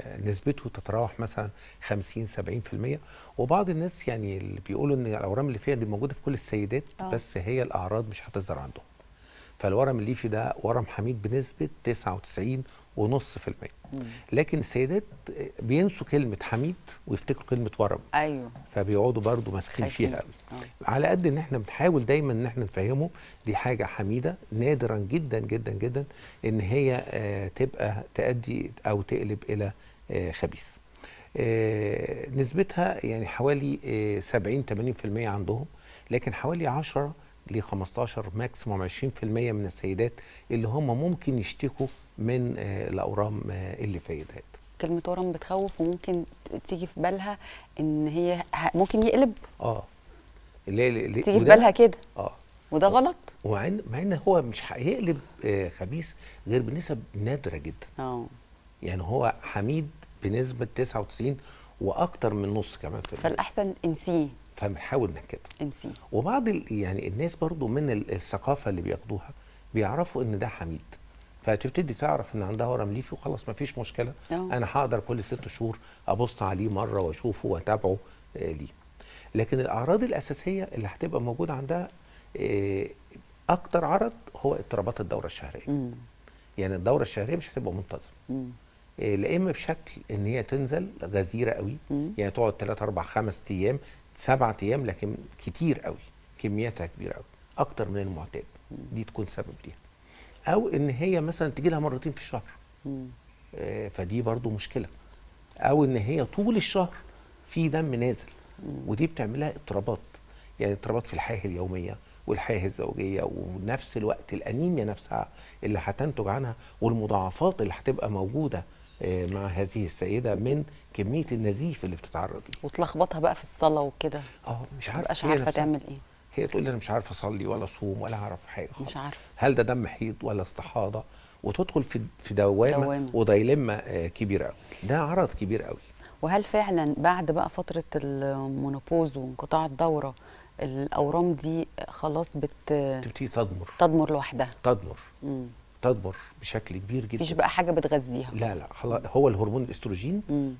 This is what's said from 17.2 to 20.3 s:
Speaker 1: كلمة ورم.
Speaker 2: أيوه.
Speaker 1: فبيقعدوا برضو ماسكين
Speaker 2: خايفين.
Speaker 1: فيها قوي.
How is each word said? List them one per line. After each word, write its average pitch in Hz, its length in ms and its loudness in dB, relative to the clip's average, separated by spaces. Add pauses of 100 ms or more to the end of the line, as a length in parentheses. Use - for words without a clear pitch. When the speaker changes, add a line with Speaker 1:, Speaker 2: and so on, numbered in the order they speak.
Speaker 1:
كلمة 120 300 0
ورم. 104 200 4 (160)
Speaker 2:
أيوه. 143 360 2 (240)
Speaker 1:
فبيقعدوا 104 480 4
برضو 110 280 2
ماسكين 95 340 -2
Speaker 2:
خايفين. 113 260 2
Speaker 1:
فيها - 100 -4
قوي. - 400 -14